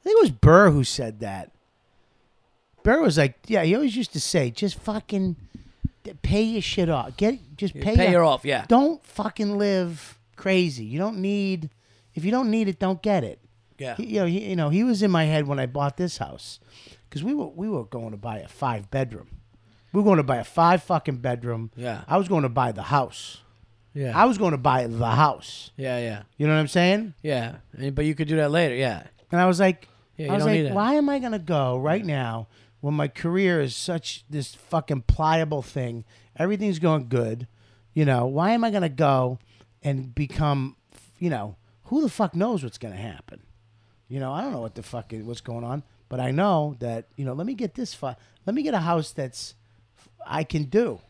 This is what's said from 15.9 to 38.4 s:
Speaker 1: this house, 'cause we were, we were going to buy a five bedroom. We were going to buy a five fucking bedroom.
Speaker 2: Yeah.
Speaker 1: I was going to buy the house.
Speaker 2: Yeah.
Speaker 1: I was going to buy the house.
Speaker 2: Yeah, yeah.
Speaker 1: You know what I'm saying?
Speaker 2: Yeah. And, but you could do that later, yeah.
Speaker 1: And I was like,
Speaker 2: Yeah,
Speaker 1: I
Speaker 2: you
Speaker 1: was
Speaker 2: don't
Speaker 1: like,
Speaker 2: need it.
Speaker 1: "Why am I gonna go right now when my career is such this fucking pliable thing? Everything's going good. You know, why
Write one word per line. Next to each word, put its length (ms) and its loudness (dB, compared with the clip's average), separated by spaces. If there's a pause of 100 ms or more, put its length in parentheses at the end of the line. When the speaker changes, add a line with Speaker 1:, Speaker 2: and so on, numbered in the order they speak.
Speaker 1:
this 220 -4
house, 400 -12 (520)
'cause 120 -8
we 120 -4
were, 140 -4
we 200 -8
were 160 -4
going 260 -10
to 60 -12
buy 220 -10
a 100 -14
five 420 -6
bedroom. 380 -4 (640)
We 80 2
were 40 2
going 140 8
to 60 4
buy 140 0
a 60 -6
five 380 4
fucking 360 -2
bedroom. 580 -4
Speaker 2:
Yeah. 320 -8
Speaker 1:
I 100 2
was 100 2
going 140 2
to 60 0
buy 240 0
the 100 -10
house. 560 -2 (560)
Speaker 2:
Yeah. 240 -4
Speaker 1:
I 80 8
was 120 2
going 140 2
to 60 -2
buy 280 2
the 240 -2
house. 640 0
Speaker 2:
Yeah, 220 -4
yeah. 240 -6 (140)
Speaker 1:
You 100 -2
know 80 4
what 60 4
I'm 80 -2
saying? 540 2
Speaker 2:
Yeah. 340 -4 (200)
And, 180 -6
but 100 -2
you 100 0
could 140 -4
do 80 0
that 140 2
later, 240 2
yeah. 300 -2 (280)
Speaker 1:
And 80 4
I 60 6
was 120 2
like, 300 2 (280)
Speaker 2:
Yeah, 100 -8
Speaker 1:
I 20 -6
Speaker 2:
you 60 0
Speaker 1:
was 100 2
Speaker 2:
don't 80 4
Speaker 1:
like, 100 4
Speaker 2:
need 80 0
it. 40 -2
Speaker 1:
"Why 200 2
am 140 2
I 100 -2
gonna 200 -4
go 400 0
right 260 -2
now 440 -4 (320)
when 140 -2
my 140 0
career 520 0
is 140 -2
such 560 -8
this 240 -6
fucking 480 -4
pliable 600 2
thing? 420 -8 (320)
Everything's 420 -2
going 300 2
good. 380 -2 (480)
You 100 2
know, 220 2
why 260 0